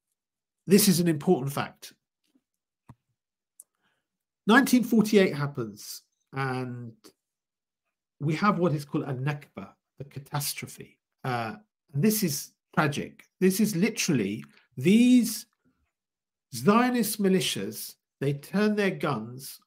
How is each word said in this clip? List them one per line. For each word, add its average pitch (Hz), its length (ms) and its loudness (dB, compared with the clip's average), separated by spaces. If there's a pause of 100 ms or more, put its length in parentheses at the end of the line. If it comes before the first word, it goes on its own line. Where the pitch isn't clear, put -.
(640)
this 196 220 6
is 175 140 4
an 170 80 2
important 143 420 0
fact. - 420 -10 (2500)
Nineteen 247 380 4
forty-eight 196 520 4
happens, 131 680 -8 (280)
and 127 600 -8 (1300)
we 151 140 -2
have 196 240 0
what 170 140 2
is 151 120 -4
called - 200 -4
a 143 80 -6
Nakba, 131 600 -8 (260)
a 139 60 -12
catastrophe. - 960 -12 (260)
Uh, 117 300 -6 (380)
and 139 80 -4
this 214 220 2
is - 280 -4 (220)
tragic. 147 500 -4 (160)
This 190 200 2
is 214 160 0
literally 139 680 -2 (320)
these 233 720 4 (1080)
Zionist 220 680 2
militias, 180 760 -2 (240)
they 143 140 -2
turn 208 420 -2
their 202 160 0
guns 135 760 -8